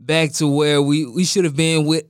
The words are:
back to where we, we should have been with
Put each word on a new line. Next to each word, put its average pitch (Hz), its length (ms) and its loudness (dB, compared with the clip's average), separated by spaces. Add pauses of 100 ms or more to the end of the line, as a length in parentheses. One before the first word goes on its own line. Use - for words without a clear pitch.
back 156 320 0
to 156 140 -2
where 147 340 2
we, 147 240 0
we 131 180 -2
should 180 220 0
have 147 100 -2
been 160 300 0
with 156 240 -2